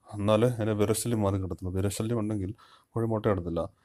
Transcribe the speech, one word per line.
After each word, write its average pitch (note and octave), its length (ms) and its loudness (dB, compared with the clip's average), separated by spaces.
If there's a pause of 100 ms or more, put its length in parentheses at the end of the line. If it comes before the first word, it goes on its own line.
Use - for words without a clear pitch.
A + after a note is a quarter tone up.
(160)
എന്നാലേ G#2+ 380 4
അതിൻ്റെ G#2+ 280 0
വിരശല്യം A2 420 0
മാറി G2 180 2
കിട്ടത്തുള്ളൂ. F2+ 360 -6
വിരശല്യം A2 440 -2
ഉണ്ടെങ്കിൽ G#2 300 -4 (400)
കോഴി A2+ 200 -2
മുട്ടയിടത്തില്ല. F#2 480 0 (240)